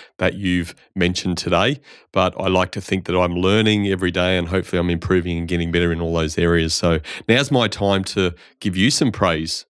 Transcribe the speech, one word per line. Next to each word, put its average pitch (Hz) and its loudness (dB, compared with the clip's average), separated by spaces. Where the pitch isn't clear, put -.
that 90 0
you've 90 -2
mentioned 90 -2
today, 98 0
but 92 2
I 95 -2
like 92 2
to 98 -8
think 95 -4
that 92 0
I'm 90 2
learning 101 2
every 95 0
day, 90 0
and 87 -2
hopefully 92 -2
I'm 87 0
improving 87 0
and 85 -6
getting 85 -2
better 85 2
in 82 -2
all 82 -2
those 80 -2
areas." 85 2
So 85 2
now's 131 2
my 123 2
time 98 0
to 90 -2
give 92 -4
you 101 4
some 131 0
praise 82 -2